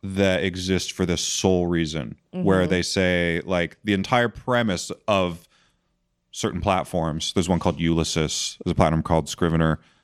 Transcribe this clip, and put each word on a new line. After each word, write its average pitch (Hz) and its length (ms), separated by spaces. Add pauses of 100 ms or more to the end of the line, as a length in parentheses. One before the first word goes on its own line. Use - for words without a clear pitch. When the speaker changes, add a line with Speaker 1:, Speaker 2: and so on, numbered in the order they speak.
Speaker 1:
that 95 400
exist 92 480
for 92 160
this 85 140
sole 92 440
reason, 80 520 (140)
where 92 300
Speaker 2:
Mm-hmm. 90 80
Speaker 1:
they 90 140
say, 87 600
like, 87 400
the 104 100
entire 117 360
premise 117 640 (160)
of 92 400 (880)
certain 92 280
platforms, 82 720
there's 87 160
one 87 100
called - 200
Ulysses, 82 840
there's 90 80
a 80 40
platform 80 280
called 80 240
Scrivener, 80 520 (240)